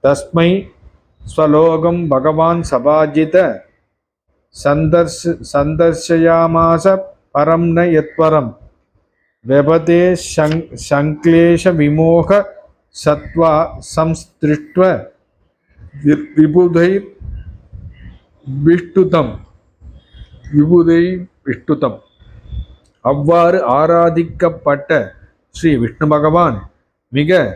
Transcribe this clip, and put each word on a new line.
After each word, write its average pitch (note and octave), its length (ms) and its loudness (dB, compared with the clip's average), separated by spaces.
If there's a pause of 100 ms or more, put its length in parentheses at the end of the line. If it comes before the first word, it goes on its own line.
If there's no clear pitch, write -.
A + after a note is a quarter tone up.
தஸ்மை D#3 480 0 (720)
ஸ்வலோகம் D#3+ 840 0
பகவான் D#3 600 0
சபாஜித D3+ 680 0 (1200)
சந்தர்ஸ்-, D#3+ 800 0 (180)
சந்தர்சயாமாச E3 1300 0 (480)
பரம் E3 400 0
ந E3 60 0 (180)
யத்வரம் D#3 560 0 (920)
வெபதே D#3 600 2 (220)
சங்-, D#3 420 -2 (200)
சங்க்லேஷ E3 920 2
விமோக D#3+ 500 2 (680)
சத்வா D#3+ 560 0 (360)
சம்ஸ்திருஷ்ட்வ D#3+ 960 -2 (1200)
வி-, D3+ 200 2 (120)
விபுதை E3+ 540 2 (1600)
விஷ்டுதம், D#3+ 880 0 (1160)
விபுதை E3 520 2 (440)
விஷ்டுதம். C3+ 500 -4 (1080)
அவ்வாறு E3+ 540 2 (200)
ஆராதிக்கப்பட்ட E3 1120 -2 (640)
ஸ்ரீ E3 220 0
விஷ்ணு A#2+ 320 -4
பகவான் D3+ 480 0 (560)
மிக D3 180 -2 (260)